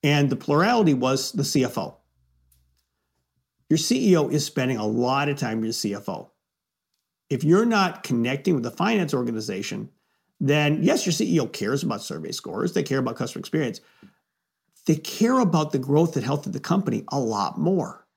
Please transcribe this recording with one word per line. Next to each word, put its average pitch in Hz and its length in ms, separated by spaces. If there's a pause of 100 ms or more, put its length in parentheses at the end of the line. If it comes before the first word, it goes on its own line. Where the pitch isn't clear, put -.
And 143 280
the 127 60
plurality 180 580
was 127 380
the 156 120
C 131 200
F 120 120
O. 98 220 (1700)
Your 156 100
C 233 320
E 175 60
O 147 120
is 147 160
spending 127 320
a 107 100
lot 127 420
of 139 100
time 113 200
with 110 80
your 113 60
C 101 220
F 98 140
O. - 220 (960)
If 131 140
you're 185 240
not 202 380
connecting 135 500
with 123 100
the 117 60
finance 196 420
organization, 110 760 (480)
then 147 460
yes, 269 200
your 180 80
C - 220
E 160 60
O 120 80
cares 120 340
about - 200
survey - 280
scores. 160 440
They 180 100
care 135 140
about 120 180
customer - 240
experience. 135 400 (1040)
They 156 100
care 247 440
about 160 320
the 139 80
growth 151 360
and 117 80
health 143 220
of - 60
the 143 80
company 170 480
a 139 100
lot 110 400
more. 175 480 (100)